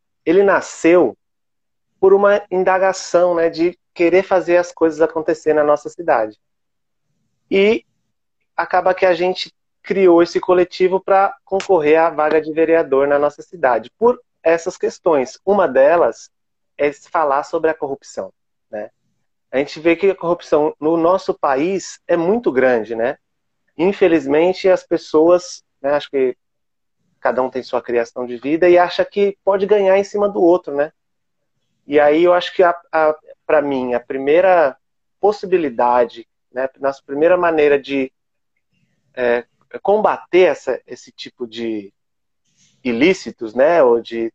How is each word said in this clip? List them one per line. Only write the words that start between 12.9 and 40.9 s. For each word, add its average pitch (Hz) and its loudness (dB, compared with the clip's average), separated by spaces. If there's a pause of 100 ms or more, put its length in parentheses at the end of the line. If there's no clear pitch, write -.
na 143 2
nossa 147 -2
cidade, 143 -4
por 240 0 (220)
essas 165 -2
questões. 151 -2
Uma 190 2
delas 135 2 (480)
é 143 -2
falar 151 -4
sobre 160 -4
a 147 -2
corrupção, 135 -12 (400)
né? 107 -12 (640)
A - -4
gente 143 -6
vê 165 0
que 190 0
a 180 -4
corrupção 165 -2
no 156 -2
nosso 175 0
país 160 -4
é 175 2
muito 180 -2
grande, 123 0
né? 123 -4 (600)
Infelizmente, 170 0
as 180 0
pessoas, 165 0 (180)
né, 139 -4
acho 147 -4
que 131 -2 (800)
cada 123 -4
um 131 -4
tem 127 -8
sua 120 -6
criação 120 -6
de 120 -12
vida 160 0
e 175 6
acha 175 0
que 202 -2
pode 196 0
ganhar 196 2
em 202 0
cima 202 -4
do 202 -4
outro, 175 2
né? 143 -4 (920)
E 143 0
aí 151 4
eu 175 4
acho 175 -2
que, 185 2
a, 170 2 (120)
a, 156 0 (300)
pra 151 2
mim, 127 -4
a 120 -2
primeira 151 0 (420)
possibilidade, 123 -2 (240)
né, 131 -8 (100)
nossa 139 -6
primeira 156 0
maneira 156 0
de, 135 -6 (1040)
é, 120 -2 (380)
combater 190 0
essa, 139 -2
esse 127 -20